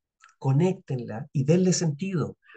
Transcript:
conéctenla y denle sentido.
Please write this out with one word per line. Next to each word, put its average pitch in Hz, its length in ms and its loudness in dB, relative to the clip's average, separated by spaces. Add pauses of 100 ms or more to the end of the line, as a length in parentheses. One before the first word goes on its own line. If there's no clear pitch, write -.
(380)
conéctenla 135 920 -2
y 123 120 0
denle 180 280 4
sentido. 170 640 -4 (200)